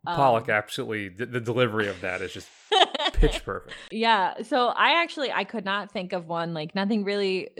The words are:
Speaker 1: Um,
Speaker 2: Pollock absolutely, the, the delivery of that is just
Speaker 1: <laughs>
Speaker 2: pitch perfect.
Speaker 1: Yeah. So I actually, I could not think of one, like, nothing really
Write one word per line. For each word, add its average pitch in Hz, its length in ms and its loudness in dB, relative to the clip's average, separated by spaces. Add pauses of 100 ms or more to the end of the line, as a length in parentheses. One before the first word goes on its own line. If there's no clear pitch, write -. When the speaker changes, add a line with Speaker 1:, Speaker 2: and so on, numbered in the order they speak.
Speaker 1:
Um, 175 100 -4
Speaker 2:
Pollock 131 320 6
absolutely, 107 640 -2
the, 101 160 -8
the 123 140 -4
delivery 110 480 0
of 92 120 -6
that 92 220 -4
is 92 100 -8
just 98 160 -14 (220)
Speaker 1:
<laughs> - 420 2
Speaker 2:
pitch - 320 2
perfect. - 300 -8 (160)
Speaker 1:
Yeah. 220 520 2
So 247 260 2
I 285 340 4
actually, 311 280 -4
I 196 140 -2
could 202 200 -8
not 196 280 -4
think 185 200 -6
of 175 140 -4
one, 170 280 -2
like, 160 200 -6
nothing 202 300 2
really 196 560 0